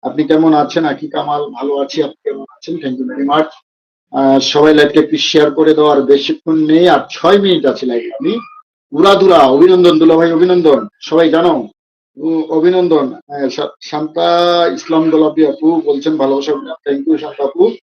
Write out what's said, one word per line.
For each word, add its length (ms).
আপনি 220
কেমন 300
আছেন? 320
আকি 220
কামাল, 340
ভালো 300
আছি। 220
আপনি 200
কেমন 180
আছেন? 340
Thank 220
you 100
very 200
much। 220
আহ, 280
সবাই 340
লাইভটা 280
একটু 160
শেয়ার 340
করে 220
দাও। 140
আর 140
বেশিক্ষণ 540
নেই, 340
আর 100
ছয় 300
মিনিট 260
আছে 200
লাইভে। 260
আমি 280
উড়াধুরা, 480
অভিনন্দন 600
দুলা 160
ভাই, 160
অভিনন্দন। 560
সবাই 280
জানো, 380
উ, 320
অভিনন্দন। 640
আহ, 360
শা-, 320
শান্তা 460
ইসলাম 360
গোলাপি 380
আপু 340
বলছেন 360
ভালোবাসা, 340
অভিনন্দন। 400
Thank 160
you 100
শান্তা 260
আপু 280